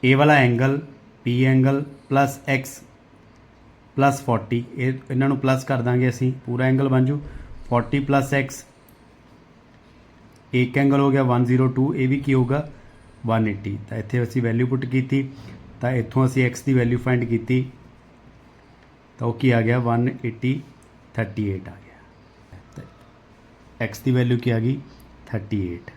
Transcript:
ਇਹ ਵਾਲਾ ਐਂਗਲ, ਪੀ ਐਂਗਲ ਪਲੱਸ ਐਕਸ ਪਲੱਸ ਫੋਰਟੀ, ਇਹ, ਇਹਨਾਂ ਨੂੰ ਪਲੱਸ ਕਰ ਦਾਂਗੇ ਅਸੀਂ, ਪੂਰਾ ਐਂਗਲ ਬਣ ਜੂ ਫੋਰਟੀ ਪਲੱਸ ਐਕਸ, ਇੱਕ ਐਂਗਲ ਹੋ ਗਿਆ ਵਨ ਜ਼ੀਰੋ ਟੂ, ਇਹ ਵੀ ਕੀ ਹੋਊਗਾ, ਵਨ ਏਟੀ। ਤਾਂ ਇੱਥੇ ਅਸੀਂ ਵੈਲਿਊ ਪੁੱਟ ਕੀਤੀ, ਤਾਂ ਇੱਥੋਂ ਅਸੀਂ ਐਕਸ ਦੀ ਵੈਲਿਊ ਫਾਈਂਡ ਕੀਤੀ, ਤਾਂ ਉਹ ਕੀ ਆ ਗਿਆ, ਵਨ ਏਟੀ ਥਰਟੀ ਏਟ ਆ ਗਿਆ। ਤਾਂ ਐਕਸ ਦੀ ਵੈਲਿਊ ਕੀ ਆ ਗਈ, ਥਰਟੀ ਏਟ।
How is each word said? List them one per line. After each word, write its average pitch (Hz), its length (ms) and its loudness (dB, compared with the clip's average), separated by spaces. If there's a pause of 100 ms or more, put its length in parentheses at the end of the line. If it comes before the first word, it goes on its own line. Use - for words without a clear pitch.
ਇਹ 131 120 6
ਵਾਲਾ 147 180 6
ਐਂਗਲ, 131 480 2 (420)
ਪੀ 120 200 2
ਐਂਗਲ 135 400 4 (240)
ਪਲੱਸ 139 300 2 (100)
ਐਕਸ 135 340 -4 (1120)
ਪਲੱਸ 135 260 2
ਫੋਰਟੀ, 117 420 -2 (120)
ਇਹ, 131 160 -2 (180)
ਇਹਨਾਂ 135 180 0
ਨੂੰ 139 100 0
ਪਲੱਸ 131 260 0
ਕਰ 131 180 -2
ਦਾਂਗੇ 123 260 2
ਅਸੀਂ, 127 240 -2 (140)
ਪੂਰਾ 123 180 -2
ਐਂਗਲ 131 240 2
ਬਣ 131 160 4
ਜੂ 143 160 0 (480)
ਫੋਰਟੀ 123 320 0
ਪਲੱਸ 139 340 0
ਐਕਸ, 135 300 -4 (1900)
ਇੱਕ 123 260 2
ਐਂਗਲ 139 220 4
ਹੋ 139 100 4
ਗਿਆ 135 120 4
ਵਨ 123 220 4
ਜ਼ੀਰੋ 127 220 2
ਟੂ, 131 280 0
ਇਹ 131 140 0
ਵੀ 139 120 0
ਕੀ 135 140 0
ਹੋਊਗਾ, 131 360 0 (560)
ਵਨ 113 220 2
ਏਟੀ। 101 300 -6 (100)
ਤਾਂ 113 100 -8
ਇੱਥੇ 120 240 -2
ਅਸੀਂ 120 200 -2
ਵੈਲਿਊ 117 240 0
ਪੁੱਟ 131 200 -2
ਕੀਤੀ, 131 440 -2 (500)
ਤਾਂ 123 100 0
ਇੱਥੋਂ 127 360 0
ਅਸੀਂ 127 180 2
ਐਕਸ 123 180 -4
ਦੀ 135 120 0
ਵੈਲਿਊ 120 240 2
ਫਾਈਂਡ 123 260 0
ਕੀਤੀ, 127 460 -2 (1500)
ਤਾਂ 117 100 -4
ਉਹ 117 40 -2
ਕੀ 127 180 0
ਆ 117 120 4
ਗਿਆ, 117 160 2
ਵਨ 120 300 0 (160)
ਏਟੀ 123 380 -4 (520)
ਥਰਟੀ 107 340 -4
ਏਟ 92 200 -6
ਆ 87 40 -16
ਗਿਆ। - 220 -20 (800)
ਤਾਂ - 80 -16 (960)
ਐਕਸ 110 200 -6
ਦੀ 135 100 -2
ਵੈਲਿਊ 123 280 2
ਕੀ 120 120 -2
ਆ 113 100 0
ਗਈ, 131 200 -2 (460)
ਥਰਟੀ 101 460 -6
ਏਟ। - 240 -14